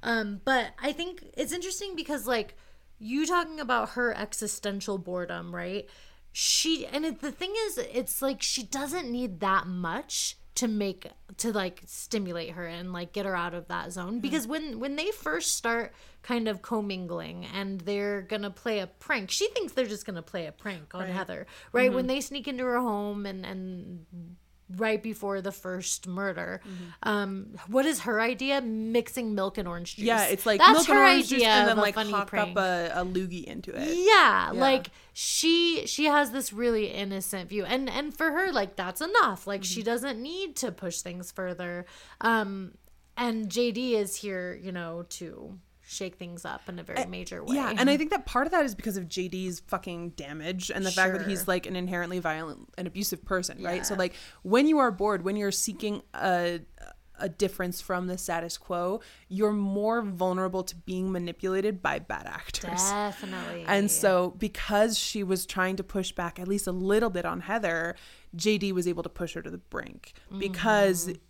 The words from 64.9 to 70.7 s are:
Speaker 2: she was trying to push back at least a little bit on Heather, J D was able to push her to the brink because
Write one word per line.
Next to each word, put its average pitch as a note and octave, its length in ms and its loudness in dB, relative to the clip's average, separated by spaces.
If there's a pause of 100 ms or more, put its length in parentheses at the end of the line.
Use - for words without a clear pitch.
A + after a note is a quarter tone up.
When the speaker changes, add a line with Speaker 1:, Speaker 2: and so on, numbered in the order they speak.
Speaker 2:
she - 260 -2
was F#3 220 0
trying F#3+ 300 0
to F#3 80 -4
push F#3 300 -2
back F3 260 -6
at F3+ 80 -8
least G3 200 0
a F#3 40 -2
little G3 380 4
bit F3 160 -4
on E3+ 160 -4
Heather, E3+ 540 0 (380)
J G#3 240 4
D G3 140 0
was F3+ 160 2
able E3+ 160 -2
to F3 60 -6
push E3+ 240 -6
her E3+ 80 -8
to D#3+ 100 -10
the F3 60 -10
brink - 560 -12 (260)
because F#3+ 680 4